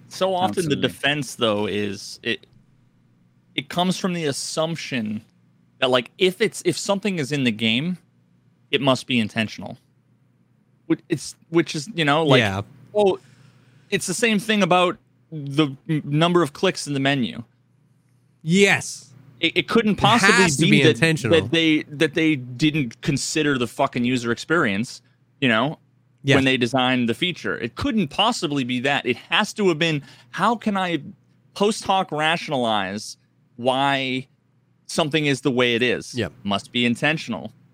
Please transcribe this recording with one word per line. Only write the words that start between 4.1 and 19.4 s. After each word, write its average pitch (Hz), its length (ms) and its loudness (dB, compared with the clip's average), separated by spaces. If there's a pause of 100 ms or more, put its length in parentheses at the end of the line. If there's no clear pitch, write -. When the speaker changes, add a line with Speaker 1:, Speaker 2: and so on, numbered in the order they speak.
Speaker 1:
the 170 120 -6
assumption 135 960 -6 (580)
that, 131 100 0
like, 127 280 0
if 185 220 0
it's, 202 260 -2
if 165 120 0
something 196 420 -2
is 131 140 -4
in 143 100 -2
the 120 80 2
game, 120 460 -2 (760)
it 139 100 0
must 131 260 0
be 127 120 0
intentional. 107 580 -6 (1120)
Which, 165 120 0 (100)
it's, - 260 -6 (140)
which 165 260 0
is, 151 200 -8
you 165 100 0
know, 147 200 2
like, 135 140 6
Speaker 3:
Yeah. 101 220 0 (320)
Speaker 1:
oh, 208 260 2 (680)
it's - 160 -2
the 185 80 -4
same 220 240 2
thing 208 240 0
about 180 360 4 (340)
the 147 360 0 (220)
m-, 151 160 0
number 170 380 2
of 151 100 -2
clicks - 320 -2
in 147 80 -6
the 139 60 -2
menu. 135 440 -2 (1000)
Speaker 3:
Yes. 175 680 2 (280)
Speaker 1:
It, 170 180 0